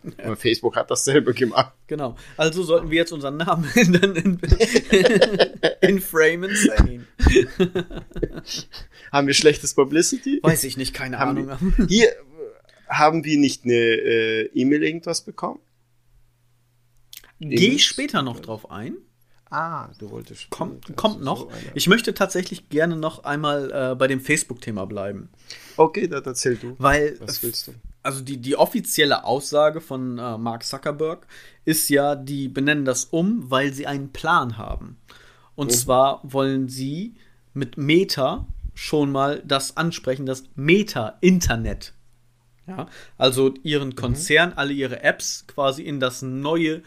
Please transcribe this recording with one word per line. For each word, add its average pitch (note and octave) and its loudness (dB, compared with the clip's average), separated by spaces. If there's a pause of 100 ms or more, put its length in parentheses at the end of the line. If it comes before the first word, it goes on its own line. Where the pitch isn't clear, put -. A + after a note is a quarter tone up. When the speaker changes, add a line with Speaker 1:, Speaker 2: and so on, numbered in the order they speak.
Speaker 1:
<laughs> - -16
Speaker 2:
Und G#2+ -6
Facebook A#2 0
hat - 0
dasselbe C3 0
gemacht. B2 -2 (140)
Speaker 1:
Genau. C#3+ -8 (220)
Also D#3+ 0
sollten D#3+ 0
wir E3 2
jetzt E3+ 0
unseren C#3+ -8
Namen E3+ 0
<laughs> - 0
ändern F#3 6
in, F3 0
<laughs> G#3 4
in F#3+ 4
Frame E3 2
Insane. G3 2 (120)
<laughs> - 2 (680)
Speaker 2:
Haben C#3+ 2
wir C#3 2
schlechtes D3 4
Publicity? E3+ 0
Speaker 1:
Weiß D#3+ 4
ich C3 -8
nicht, C3 -6
keine B2+ -8
Speaker 2:
Haben C#3 -2
Speaker 1:
Ahnung. E3+ 0
Speaker 2:
wir, G3 4
hier, A#3 6 (760)
haben D3+ 4
wir D3+ 2
nicht C3+ 2
eine, A#2+ 2
äh, A2+ 2
E-Mail C#3+ 2
irgendwas E3 -4
bekommen? - -10 (1800)
Speaker 1:
Geh D#3 -10 (100)
Speaker 2:
E-Mails? A3+ 6
Speaker 1:
ich - 4
später C4 -2
noch A#2 -8
drauf A2 -12
ein. A#2+ -12 (540)
Speaker 2:
Ah, D3+ -6
du G#2 -16
wolltest A2+ -16
Speaker 1:
Kommt, - -10
Speaker 2:
später. E3+ -14
Speaker 1:
kommt G#3+ 0
Speaker 2:
So, - -10
Speaker 1:
noch. C#3 -4
Speaker 2:
so - -16
einer. A#2 -14 (160)
Speaker 1:
Ich C3+ -2
möchte A3 4
tatsächlich F#3 -4
gerne D#3+ 0
noch D#3 -8
einmal, D3 -4
äh, C3 -4
bei C3 2
dem C3 -2
Facebook-Thema A#2+ -4
bleiben. G2+ -10 (480)
Speaker 2:
Okay, D#3+ 2
dann C#3 -6
erzähl B2+ -2
du. A#2+ -12
Speaker 1:
Weil C#3+ 2
Speaker 2:
Was G#2+ -8
Speaker 1:
es - -8
Speaker 2:
willst A#2+ -6
du? B2 -18 (280)
Speaker 1:
also C3+ -6
die, C3 -8
die B2+ -4
offizielle D#3 2
Aussage D3 0
von, B2+ -8
äh, A#2 -8
Mark A#2 -6
Zuckerberg D#3 -6 (380)
ist D#3 0
ja, C#3+ 4
die C3+ -8
benennen C#3+ -2
das B2+ -2
um, F3 -2
weil C3+ 0
sie C#3+ -10
einen C#3 -8
Plan D3+ -2
haben. - -10 (580)
Und C#3 -4
Speaker 2:
Mhm. B2 0
Speaker 1:
zwar C3 2
wollen C3+ -2
sie C#3+ -8 (380)
mit C#3 -6
Meta D#3 2 (260)
schon C#3+ 0
mal C#3 0
das C#3 -4
ansprechen, D#3 -4
das C3 -6 (120)
Meta-Internet. C#3 2 (760)
Ja, F3+ -12 (320)
also C3+ 2
ihren C#3+ -2
Speaker 2:
Mhm. B2+ -10
Speaker 1:
Konzern, D3+ 0
alle C#3+ -2
ihre C3 -6
Apps - -4
quasi C3+ -2
in C#3+ -6
das B2+ -4
neue D#3 -2